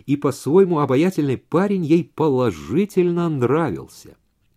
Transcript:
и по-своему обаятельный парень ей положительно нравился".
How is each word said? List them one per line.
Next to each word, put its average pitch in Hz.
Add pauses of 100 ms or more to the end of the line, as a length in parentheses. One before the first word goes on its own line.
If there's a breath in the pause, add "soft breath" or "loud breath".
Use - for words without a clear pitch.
и 143
по-своему 151
обаятельный 143
парень 190
ей 160
положительно 156
нравился". 127 (400)